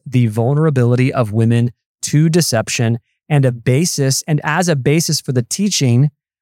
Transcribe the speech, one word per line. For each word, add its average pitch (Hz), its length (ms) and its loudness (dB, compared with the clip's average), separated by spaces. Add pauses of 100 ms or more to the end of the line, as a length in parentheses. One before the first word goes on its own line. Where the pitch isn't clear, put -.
the 123 200 2
vulnerability 127 840 0
of 110 200 -2
women 117 400 2 (300)
to 156 260 2
deception 117 680 0 (300)
and 143 160 2
a 123 80 2
basis, 135 760 -2
and 151 180 -2
as 165 240 -2
a 160 80 0
basis 156 440 0
for - 120 -6
the 123 100 0
teaching 143 680 0 (320)